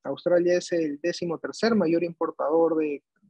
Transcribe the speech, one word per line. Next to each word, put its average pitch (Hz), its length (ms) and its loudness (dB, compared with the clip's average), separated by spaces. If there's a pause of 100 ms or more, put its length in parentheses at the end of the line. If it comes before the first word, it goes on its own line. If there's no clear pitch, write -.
Australia 175 540 2
es 175 140 -8
el 156 300 -2
décimo 170 380 -4
tercer 214 360 -2
mayor 170 280 2
importador 160 760 0
de 151 260 -2 (260)